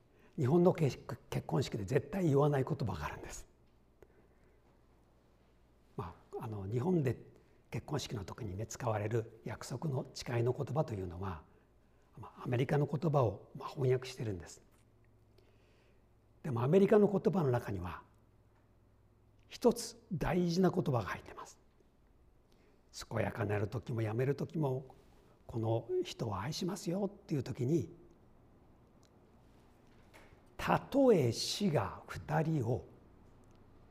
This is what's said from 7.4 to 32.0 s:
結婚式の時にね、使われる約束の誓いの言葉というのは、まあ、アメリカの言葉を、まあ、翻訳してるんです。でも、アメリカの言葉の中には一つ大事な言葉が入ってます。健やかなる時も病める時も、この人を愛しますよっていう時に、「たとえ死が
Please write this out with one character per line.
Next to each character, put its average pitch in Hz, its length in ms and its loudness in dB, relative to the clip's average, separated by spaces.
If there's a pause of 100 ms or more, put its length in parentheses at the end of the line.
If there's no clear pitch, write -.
結 - 160 -6
婚 147 140 -2
式 - 160 -8
の 95 100 -6
時 - 180 -12
に 95 140 -6
ね、 110 80 -4
使 - 240 -4
わ 107 80 0
れ 104 100 -2
る 110 380 -2
約 - 220 -10
束 147 200 -6
の 135 280 -2
誓 120 240 -4
い 120 40 2
の 127 80 2
言 - 140 -2 (100)
葉 156 80 2
と 117 120 -4
い 92 60 -4
う 92 60 -6
の 87 140 -10
は、 92 200 -6 (800)
ま - 200 -16
あ、 - 60 -14
ア - 20 -6
メ 123 100 0
リ 135 80 2
カ 147 140 2
の 143 80 2
言 160 240 0
葉 139 100 4
を、 101 340 0
ま - 100 -10
あ、 - 40 -8
翻 127 240 0
訳 127 160 -4
し - 60 -12
て 127 100 -8
る 107 80 -4
ん 87 60 -8
で - 80 -16
す。 - 140 -20 (1800)
で 156 80 -4
も、 117 100 0
ア 131 60 2
メ 185 120 8
リ 196 80 6
カ 214 120 8
の 202 80 6
言 196 260 2
葉 190 80 2
の 139 80 2
中 120 220 0
に 95 80 -4
は 90 240 -8 (1400)
一 - 260 4
つ - 240 -8 (160)
大 175 340 2
事 170 140 2
な 175 80 8
言 175 140 0
葉 151 80 0
が 117 140 2
入 - 140 -6
っ - 40 -16
て - 100 -16
ま - 140 -14
す。 - 100 -20 (1500)
健 117 100 -2
や 98 120 0
か - 140 -4
な 104 120 0
る 104 100 0
時 - 260 -6
も 110 80 -2
病 107 160 -2
め 127 80 0
る 139 100 0
時 160 240 -6
も、 131 260 -2 (600)
こ - 100 -6
の 113 300 0 (160)
人 - 240 -6
を 101 120 -4
愛 156 140 -4
し 202 120 -4
ま 185 120 -4
す - 140 -4
よ 196 200 0
っ - 140 -20
て - 80 -4
い 139 60 2
う 120 40 -2
時 127 220 -4
に、 147 240 2 (2750)
「た - 240 2
と 262 340 4
え 127 180 6
死 - 400 0
が 107 360 0